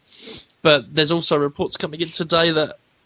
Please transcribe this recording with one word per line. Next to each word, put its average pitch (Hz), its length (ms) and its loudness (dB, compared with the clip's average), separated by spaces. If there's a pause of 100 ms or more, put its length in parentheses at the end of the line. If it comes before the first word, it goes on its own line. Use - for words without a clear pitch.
(600)
But 143 340 2
there's 156 160 2
also 170 260 0
reports 143 400 -2
coming 160 240 -8
in - 80 -2
today 165 420 2
that 156 260 -2 (280)